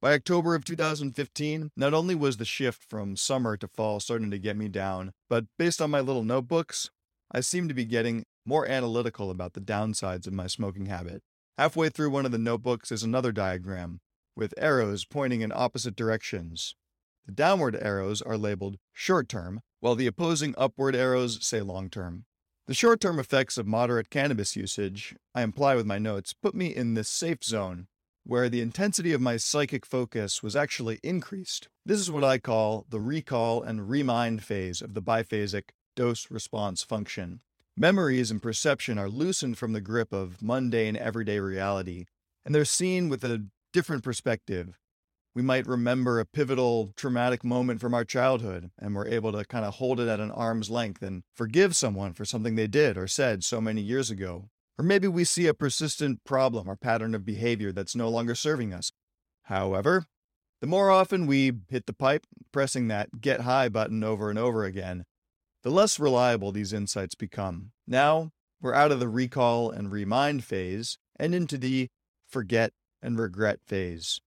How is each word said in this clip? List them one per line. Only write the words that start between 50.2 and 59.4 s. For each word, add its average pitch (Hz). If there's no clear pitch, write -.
an 107
arm's 113
length 113
and 95
forgive 165
someone 98
for 101
something 113
they 110
did 110
or 92
said 113
so -
many 110
years 117
ago. 95
Or 139
maybe 196
we 175
see 170
a 151
persistent 143
problem 127
or 95
pattern 113
of 104
behavior 107
that's 95
no 117
longer 117
serving 127
us. -